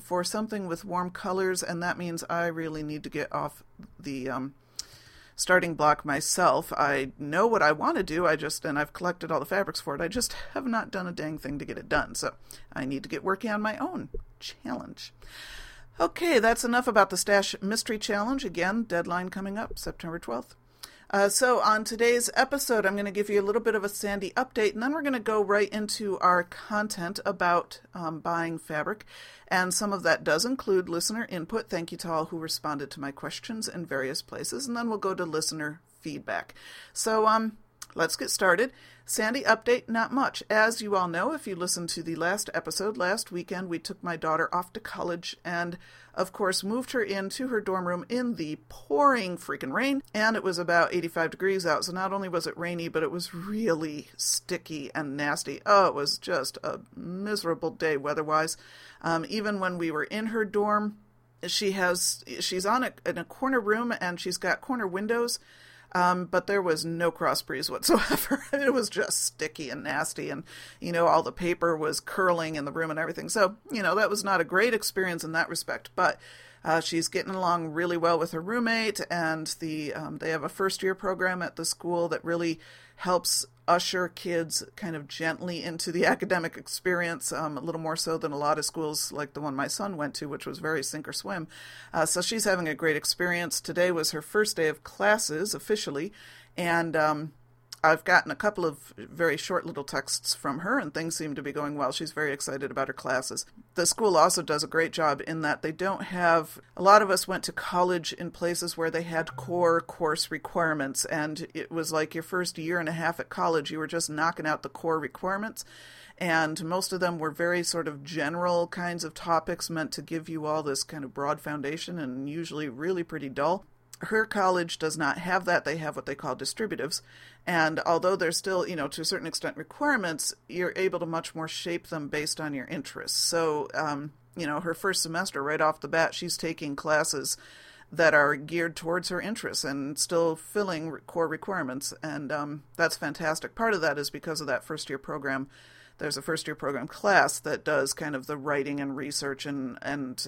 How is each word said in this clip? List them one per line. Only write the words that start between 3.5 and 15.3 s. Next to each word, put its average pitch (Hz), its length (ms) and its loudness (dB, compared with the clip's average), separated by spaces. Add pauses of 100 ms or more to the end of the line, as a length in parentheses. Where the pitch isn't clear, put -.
the, 135 300 -6
um, 131 240 -6 (840)
starting 175 360 4
block 151 280 6
myself. 151 680 4
I 139 460 2
know 160 280 4
what 220 140 6
I 151 120 8
want 233 260 2
to 202 40 2
do, 175 240 0
I 156 100 6
just, 147 280 -4
and 147 140 0
I've 147 160 -2
collected 175 360 -4
all 156 80 2
the 135 60 -4
fabrics 185 380 -2
for 143 120 -4
it, 143 60 -4
I 170 80 0
just 226 260 -2 (200)
have 285 100 -4
not 226 260 -2
done 185 160 -4
a 175 60 -6
dang 156 240 -6
thing 143 220 -6
to - 80 -8
get 120 100 -6
it - 140 -8
done, 131 240 0
so - 180 -4 (400)
I 131 140 -6
need 135 160 -4
to - 80 -12
get - 120 -6
working 190 280 -2
on 208 100 0
my 214 160 -2
own 269 320 -6 (320)
challenge. - 720 -10 (880)